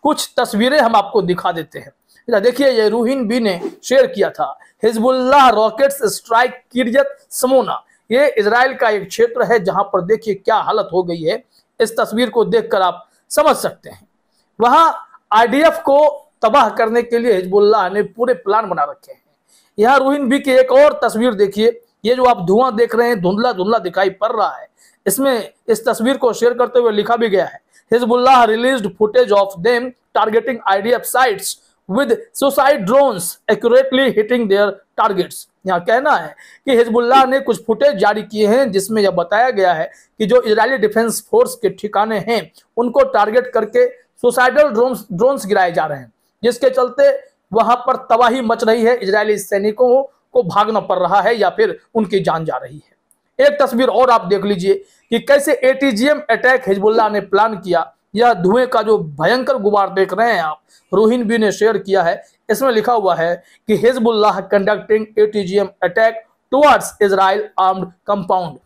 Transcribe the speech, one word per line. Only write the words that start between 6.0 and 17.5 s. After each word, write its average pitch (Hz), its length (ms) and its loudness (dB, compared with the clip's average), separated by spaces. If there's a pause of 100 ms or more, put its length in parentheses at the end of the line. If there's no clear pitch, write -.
स्ट्राइक 226 480 -2 (220)
किरियत 254 440 0 (120)
समोना।" 240 540 -2 (280)
ये 269 260 2
इजराइल 240 360 0
का 240 160 0
एक 196 180 -4
क्षेत्र 233 360 -2
है 208 200 0
जहां 175 200 -2
पर 185 180 -2
देखिए 214 320 -2
क्या 220 220 -2
हालत 196 380 -2
हो 185 100 0
गई 170 180 -8
है। 190 220 -4 (380)
इस 226 160 -2
तस्वीर 233 320 -2
को 214 160 0
देखकर 220 360 0
आप 180 260 -4 (220)
समझ 294 260 2
सकते - 340 -10
हैं। - 180 -20 (540)
वहां 311 320 4 (380)
आईडीएफ 254 460 4
को 285 520 0 (120)
तबाह 226 280 4
करने 226 340 0
के 233 160 -2
लिए 233 140 2
हिजबुल्लाह 196 560 2